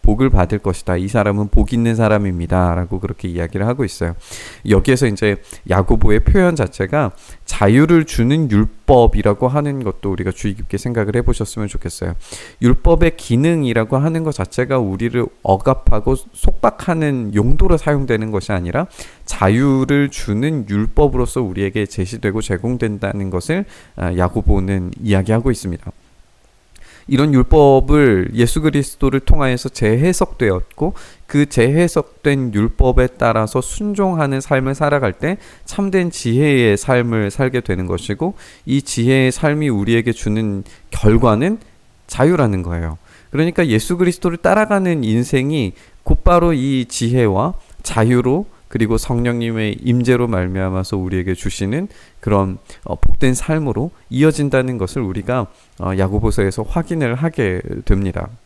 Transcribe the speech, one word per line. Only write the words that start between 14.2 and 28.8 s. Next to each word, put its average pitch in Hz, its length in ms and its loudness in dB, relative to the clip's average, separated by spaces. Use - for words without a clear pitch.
것 151 100 -4
자체가 127 460 -2
우리를 113 440 -2
억압하고 131 720 2
속박하는 147 1040 0
용도로 131 400 6
사용되는 113 560 -2
것이 98 180 -4
아니라 95 380 -2
자유를 135 840 2
주는 123 600 -4
율법으로서 123 760 0
우리에게 98 440 -4
제시되고 101 540 -4
제공된다는 101 880 -4
것을, 156 360 -4
아, 90 220 -4
야고보는 95 760 0
이야기하고 107 520 0
있습니다. 90 400 -8
이런 143 260 2
율법을 135 1000 4
예수 117 260 2
그리스도를 139 580 0